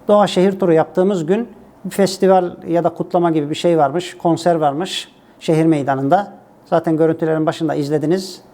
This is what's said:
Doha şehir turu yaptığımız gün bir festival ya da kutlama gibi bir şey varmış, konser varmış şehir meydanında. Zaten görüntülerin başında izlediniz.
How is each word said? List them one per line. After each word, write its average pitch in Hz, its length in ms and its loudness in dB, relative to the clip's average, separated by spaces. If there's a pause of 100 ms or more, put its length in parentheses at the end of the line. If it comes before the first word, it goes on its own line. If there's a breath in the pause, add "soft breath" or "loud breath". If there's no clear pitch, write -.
Doha 208 200 4
şehir 185 320 0
turu 175 140 2
yaptığımız 180 520 0
gün 202 240 -2 (360)
bir 185 40 -8
festival 185 640 2 (160)
ya 170 160 0
da 170 60 2
kutlama 170 420 -2
gibi 151 180 -2
bir 151 60 -4
şey 170 220 0
varmış, 156 400 -2
konser 170 380 0
varmış 156 560 -4 (280 soft breath)
şehir 160 260 0
meydanında. 143 680 0 (320)
Zaten 165 320 -2
görüntülerin 160 480 0
başında 156 300 0
izlediniz. 151 680 -4 (120)